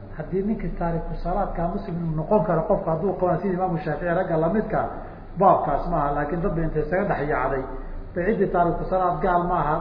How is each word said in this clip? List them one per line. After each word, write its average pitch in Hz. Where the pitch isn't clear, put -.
haddii 185
ninkii 196
taariku 165
salaadka 175
muslim 196
uu 160
noqon 196
karo 160
qofka -
hadduu 175
qabaan 180
sida 190
Imaamu 175
Shaafici 170
ragga 170
lamidka, 165
baabkaas 160
ma 170
aha. 143
Laakiin 147
dad 160
bay 165
intay 151
isaga 185
dhex 147
yaacday, 135
bay 175
ciddii 196
taariku 175
salaad 185
gaal 180
ma 180
aha, 151